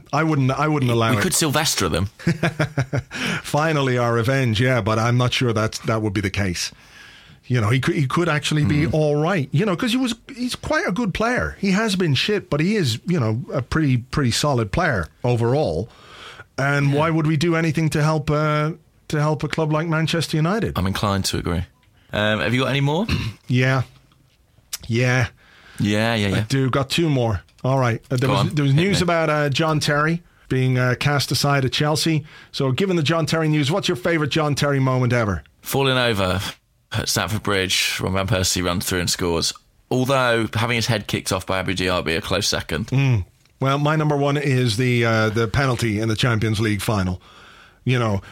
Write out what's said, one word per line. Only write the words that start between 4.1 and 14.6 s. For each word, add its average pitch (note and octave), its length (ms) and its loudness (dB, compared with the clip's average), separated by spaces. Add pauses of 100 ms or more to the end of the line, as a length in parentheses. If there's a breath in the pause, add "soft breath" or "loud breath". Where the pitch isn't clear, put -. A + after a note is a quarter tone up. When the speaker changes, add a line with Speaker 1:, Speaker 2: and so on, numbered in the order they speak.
Speaker 1:
revenge, A#2 460 2
yeah, B2+ 220 2
but A2 180 0
I'm A#2+ 180 2
not B2 140 2
sure A#2+ 220 0
that G#2+ 200 0 (120)
that A2 160 0
would G#2+ 120 0
be G#2 60 0
the G2 100 0
case. F#2+ 440 -4 (760 loud breath)
You B2 120 2
know, G#2 100 0
he C3 100 2
could, E3 160 0
he D3+ 120 0
could E3+ 220 0
actually D3+ 360 0
be D3 200 2
Speaker 2:
Mm. - 80 -2
Speaker 1:
all D3+ 280 2
right, D#3+ 300 0
you D#3+ 140 2
know, G3 100 0
'cause A#3 160 -2
he A#3+ 60 0
was, B3 180 0 (180)
he's B3 220 -6
quite D#4 320 -2
a A#3+ 40 -2
good F#3+ 220 -2
player. G#3+ 460 -2
He G3 120 0
has G#3 240 0
been F3+ 200 0
shit, G#3 340 -2
but C#3+ 100 0
he F#3 160 2
is, C3 320 0
you F3 120 0
know, A2+ 240 0 (100)
a D3 80 -2
pretty, C#3 360 0
pretty B2 340 -2
solid A#2+ 400 0